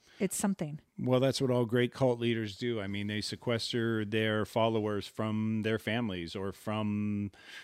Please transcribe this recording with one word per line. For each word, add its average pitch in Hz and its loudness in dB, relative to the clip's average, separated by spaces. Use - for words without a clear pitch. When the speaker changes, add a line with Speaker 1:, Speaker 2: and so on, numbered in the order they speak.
Speaker 1:
It's 190 0
something. 165 -2
Speaker 2:
Well, 127 4
that's 131 4
what 131 4
all 123 4
great 123 2
cult 123 2
leaders 113 -2
do. 117 -2
I 98 -4
mean, 101 -4
they 104 -2
sequester 113 0
their 107 0
followers 107 0
from 110 -2
their 110 0
families 101 -4
or 98 -4
from, 104 -2